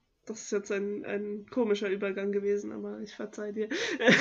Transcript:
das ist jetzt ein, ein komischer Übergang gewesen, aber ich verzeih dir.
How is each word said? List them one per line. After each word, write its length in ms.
das 160
ist 100
jetzt 200
ein, 340
ein 460
komischer 400
Übergang 400
gewesen, 400
aber 300
ich 120
verzeih 380
dir. 180